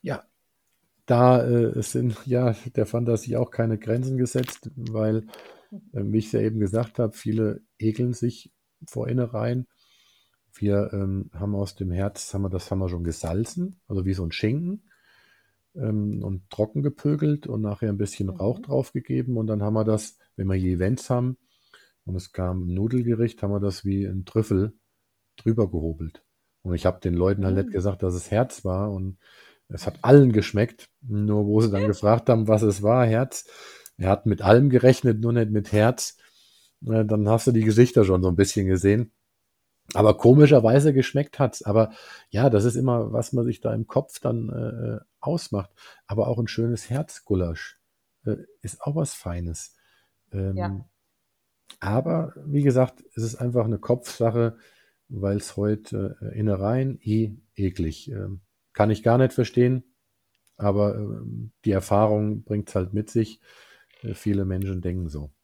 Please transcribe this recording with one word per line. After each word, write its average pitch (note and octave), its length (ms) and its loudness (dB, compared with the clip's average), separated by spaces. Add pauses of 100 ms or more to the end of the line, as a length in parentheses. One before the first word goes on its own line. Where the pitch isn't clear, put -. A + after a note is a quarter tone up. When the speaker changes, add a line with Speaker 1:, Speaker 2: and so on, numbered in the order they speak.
Speaker 1:
Ja, - 220 -8 (800)
da, B2 380 6
äh, A#2+ 340 2
es A2 140 -6
sind B2 340 -2
ja B2 280 0 (220)
der A2 100 2
Fantasie A#2+ 500 -2
auch A#2+ 140 -2
keine A2+ 280 -2
Grenzen B2+ 400 -2
gesetzt, B2+ 580 -4
weil, A2 500 -2 (440)
Speaker 2:
Mhm. G3+ 100 -16 (120)
Speaker 1:
äh, G#2 120 -6
wie G#2 140 0
ich's G#2+ 140 -4
ja A2+ 80 0
eben A2 200 -2
gesagt A2 380 -4
hab, A2+ 180 -2
viele A2 460 -4 (160)
ekeln A2+ 360 -2
sich - 380 -8 (340)
vor A#2+ 220 -8
Innereien. A#2+ 580 -4 (880)
Wir, G2+ 380 0
ähm, G2 420 -4
haben G2+ 220 -6
aus G2 200 -4
dem F#2+ 160 -6
Herz, G2 420 -6
haben G2 80 -4
wir, G2 80 -4
das F#2 200 -8
haben F#2+ 100 -2
wir F#2 80 -2
schon F2 160 -6
gesalzen, G#2 840 -6
also F#2+ 180 -4
wie F#2+ 80 -2
so F#2 100 -4
ein E2 80 -6
Schinken, E3+ 500 -4 (920)
ähm, G#2+ 500 -4
und F#2+ 260 -8
trocken G#2+ 320 -2
gepökelt D3 640 -2
und A2 160 -6
nachher G#2 280 -4
ein G2+ 80 -4
bisschen G2+ 320 -4
Rauch F#2+ 280 -4
Speaker 2:
Mhm. - 20 -16
Speaker 1:
draufgegeben B2+ 760 -4
und A2 100 -2
dann G#2+ 160 -2
haben G#2 120 -2
wir A2 100 0
das, G#2+ 340 -2 (180)
wenn F#2+ 120 -4
wir F#2+ 80 0
je F#2 180 0
Events G2 360 -2
haben B2 260 -2 (680)
und F#2 120 -6
es F2+ 160 -10
kam F#2 340 -4
ein F2 80 -4
Nudelgericht, A#2 680 -2
haben G2+ 100 -2
wir G2+ 80 -2
das G2 240 -4
wie G2 220 -2
ein F#2+ 180 -6
Trüffel G#2+ 480 0 (640)
drüber A2 340 0
gehobelt. D#2+ 520 -6 (400)
Und F2+ 120 -2
ich E2 120 0
hab - 140 0
den F2 140 -2
Leuten F#2+ 300 0
halt F#2+ 120 2
nicht F#2+ 100 0
Speaker 2:
Mhm. - 40 -10
Speaker 1:
gesagt, G2 320 -4
dass F#2 120 -2
es F2+ 160 -8
Herz - 340 -2
war F#2+ 280 -4
und F#2+ 260 -8 (500)
es - 180 -10
hat - 120 -6
Speaker 2:
Mhm. - 40 -14
Speaker 1:
allen C3 300 10
geschmeckt, G#2 560 0 (140)
nur G#2 440 0
wo G#2+ 140 4
sie A2+ 100 4
dann G2 160 0
gefragt G#2+ 440 2
haben, A2+ 180 4
was G#2+ 140 4
es G2 200 2
war, A#2+ 240 4
Herz. A2+ 400 -2 (520)
Er F#2 120 0
hat - 160 2
mit G2+ 160 0
allem A#2+ 280 8
gerechnet, B2 500 4
nur A#2 120 0
nicht A2+ 180 0
mit G#2 220 -2
Herz. G#2+ 440 2 (720)
Äh, A2 180 2
dann G#2+ 240 2
hast A2+ 200 2
du A#2+ 40 4
die A2+ 120 2
Gesichter A2 400 6
schon F#2 180 2
so F#2 60 2
ein F2 80 0
bisschen G2 300 2
gesehen. G2 460 2 (840)
Aber G#2+ 240 6
komischerweise C#3 720 6
geschmeckt C3+ 460 -2
hat's. C3 240 -2
Aber A2 300 2 (380)
ja, B2 200 2
das G#2+ 140 4
ist A#2 120 0
immer, A#2+ 360 0
was A2+ 200 -4
man A#2+ 140 0
sich A#2+ 140 -6
da A#2 140 -4
im A2+ 120 -4
Kopf - 340 -4
dann, A#2 300 -4
äh, A#2 460 -8
äh, G#2+ 40 -12 (200)
ausmacht. C#3 500 -6 (360)
Aber G#2 220 -2
auch A#2 100 -2
ein A2+ 100 -2
schönes A#2 420 -4
Herzgulasch, F#2 880 -4 (460)
äh, A2 100 -4 (260)
ist - 200 -14
auch D3 140 -6
was D#3 180 -4
Feines. F2 600 -10 (580)
Ähm, G2 200 -4
Speaker 2:
Ja. G2 320 -6 (960)
Speaker 1:
aber G#2+ 540 -2 (120)
wie C#3+ 160 0
gesagt, B2+ 400 2 (120)
es A2 100 -6
ist A2+ 120 -8
einfach B2 280 -2
eine A2 140 -2
Kopfsache, A#2 800 -2 (520)
weil's G2+ 480 -4
heute, G#2 680 -4
äh, G#2 160 -10
Innereien G#2+ 640 -2
eh G#2+ 340 -2 (200)
eklig. F#2 540 -4
Ähm, G2 300 -10 (340)
kann G#2+ 160 4
ich G#2 120 0
gar A#2 160 4
nicht C3 140 4
verstehen, B2 500 0 (760)
aber, G#2 380 2
ähm, A2 560 -10 (120)
die G#2+ 80 0
Erfahrung G#2+ 720 0
bringt's G#2 320 -6
halt F#2+ 180 -4
mit G#2+ 160 -4
sich. - 300 -4 (640)
Äh, G#2+ 120 -8
viele G2 320 -2
Menschen F#2+ 360 -4
denken F2+ 280 -4
so. D2 220 -12 (120)